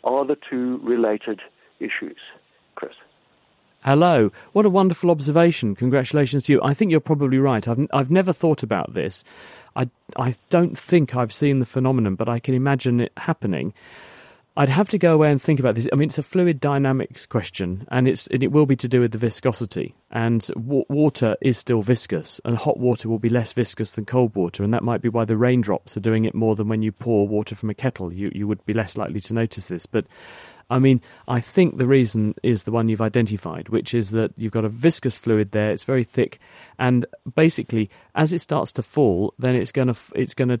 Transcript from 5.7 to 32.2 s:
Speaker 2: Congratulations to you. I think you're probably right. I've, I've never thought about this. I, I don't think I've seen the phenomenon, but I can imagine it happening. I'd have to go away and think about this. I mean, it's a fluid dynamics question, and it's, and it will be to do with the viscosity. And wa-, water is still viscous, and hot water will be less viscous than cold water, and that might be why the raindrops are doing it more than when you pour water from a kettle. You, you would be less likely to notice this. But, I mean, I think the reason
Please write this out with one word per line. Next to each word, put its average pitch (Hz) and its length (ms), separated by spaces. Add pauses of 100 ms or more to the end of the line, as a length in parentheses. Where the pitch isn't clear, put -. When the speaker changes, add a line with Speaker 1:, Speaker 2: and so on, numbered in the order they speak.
Speaker 2:
Congratulations 131 680
to 147 100
you. 135 100
I 143 100
think 202 160
you're 156 120
probably 143 360
right. 131 300
I've, 117 240
I've 135 180
never 185 220
thought 160 320
about 110 300
this. 90 320 (500)
I, 123 140 (260)
I 123 200 (140)
don't 175 280
think 160 380
I've 120 180
seen 139 260
the 123 60
phenomenon, 127 500
but 110 140
I 117 100
can 131 140
imagine 127 460
it 117 180
happening. 90 560 (840)
I'd 143 140
have 180 200
to 190 100
go 165 160
away 151 160
and 139 100
think 147 180
about 123 140
this. 117 180
I - 40
mean, 147 140
it's - 100
a 147 40
fluid 175 360
dynamics 139 680
question, 98 640
and 127 180
it's, - 200
and 127 160
it - 80
will 147 160
be 135 80
to 123 120
do 123 140
with 117 100
the 113 60
viscosity. 113 800 (160)
And 113 440
wa-, 131 340
water 139 520
is 123 160
still 117 240
viscous, 101 640
and 117 100
hot - 220
water 123 320
will 113 80
be 113 120
less 117 220
viscous 113 400
than 107 140
cold 123 300
water, 92 280
and 104 80
that 117 120
might 117 180
be 117 80
why 113 160
the 110 120
raindrops 117 600
are 104 40
doing 110 240
it - 100
more 110 200
than 104 120
when 110 160
you 110 80
pour 104 360
water 104 280
from 107 160
a - 20
kettle. 95 400
You, 98 220
you 101 120
would 104 200
be 107 60
less 110 220
likely 98 260
to - 120
notice 113 360
this. 87 180
But, 113 180 (640)
I 127 80
mean, 131 240 (260)
I 123 120
think - 380
the 123 100
reason 113 560